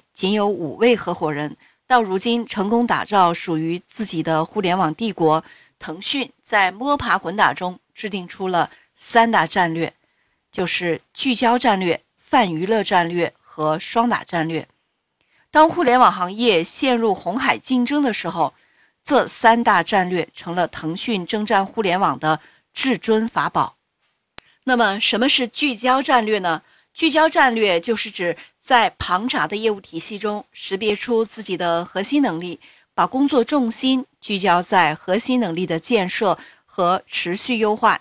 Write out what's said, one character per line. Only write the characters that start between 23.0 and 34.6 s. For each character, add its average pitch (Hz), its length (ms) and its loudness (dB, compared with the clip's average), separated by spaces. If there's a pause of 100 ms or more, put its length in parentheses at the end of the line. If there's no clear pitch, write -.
法 156 220 -2
宝。 - 280 -2 (880)
那 254 120 2
么 214 240 2
什 - 180 0
么 240 80 2
是 254 220 0
聚 285 260 -4
焦 254 280 2
战 247 240 2
略 214 140 0
呢？ 170 200 -2 (320)
聚 320 180 0
焦 311 160 4
战 285 280 4
略 202 260 2
就 220 160 -2
是 214 140 -6
指 175 260 -4 (240)
在 226 380 2
庞 185 280 -2
杂 190 200 -2
的 208 100 -6
业 220 140 0
务 202 100 -4
体 - 180 -12
系 202 200 -8
中 208 340 -6
识 - 240 -8
别 208 180 -2
出 226 300 -2
自 220 180 -10
己 190 140 -6
的 170 260 -2
核 185 200 -6
心 277 180 0
能 185 180 0
力， 175 220 -10 (320)
把 180 140 2
工 269 200 2
作 269 160 2
重 247 280 0
心 262 340 0 (160)
聚 202 180 -4
焦 180 240 2